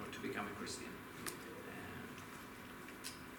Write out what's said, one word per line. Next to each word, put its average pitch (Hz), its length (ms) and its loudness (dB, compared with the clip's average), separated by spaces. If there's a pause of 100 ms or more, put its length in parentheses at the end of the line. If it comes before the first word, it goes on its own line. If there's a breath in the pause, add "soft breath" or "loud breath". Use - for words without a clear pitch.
or - 100 0
to - 100 0
become - 260 6
a - 120 2
Christian. - 300 2 (380)
Uh, - 1900 -2 (260)